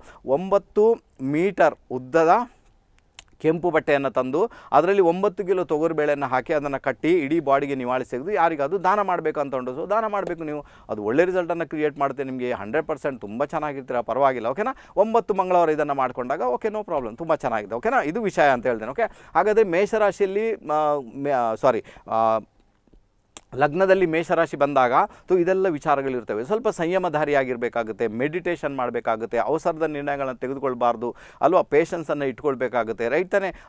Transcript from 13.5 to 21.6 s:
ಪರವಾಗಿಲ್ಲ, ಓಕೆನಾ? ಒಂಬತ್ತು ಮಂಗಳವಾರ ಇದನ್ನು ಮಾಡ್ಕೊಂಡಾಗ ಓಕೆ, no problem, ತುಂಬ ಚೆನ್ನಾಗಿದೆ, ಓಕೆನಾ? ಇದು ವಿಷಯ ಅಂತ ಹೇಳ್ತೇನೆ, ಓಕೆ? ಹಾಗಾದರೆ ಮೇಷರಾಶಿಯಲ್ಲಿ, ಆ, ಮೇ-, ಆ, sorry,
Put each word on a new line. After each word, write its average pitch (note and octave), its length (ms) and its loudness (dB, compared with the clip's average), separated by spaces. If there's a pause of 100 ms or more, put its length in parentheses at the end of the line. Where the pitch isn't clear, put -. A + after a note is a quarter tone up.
ಪರವಾಗಿಲ್ಲ, B2 460 0
ಓಕೆನಾ? G#3+ 300 -4 (200)
ಒಂಬತ್ತು A3 380 2
ಮಂಗಳವಾರ F3+ 340 2
ಇದನ್ನು D3 260 0
ಮಾಡ್ಕೊಂಡಾಗ C3 460 -2
ಓಕೆ, A#3+ 280 -2
no G#3+ 160 -6
problem, B2+ 320 -4
ತುಂಬ E3 180 -2
ಚೆನ್ನಾಗಿದೆ, A2+ 400 -2
ಓಕೆನಾ? A3 280 0
ಇದು B3 200 -4
ವಿಷಯ E3+ 280 4
ಅಂತ A#2+ 160 0
ಹೇಳ್ತೇನೆ, A2+ 240 -2
ಓಕೆ? A3 120 -4 (320)
ಹಾಗಾದರೆ G#3 300 4
ಮೇಷರಾಶಿಯಲ್ಲಿ, G3+ 920 0
ಆ, - 20 -6 (600)
ಮೇ-, C#3 140 -4
ಆ, A#2+ 240 0
sorry, A#2 300 2 (240)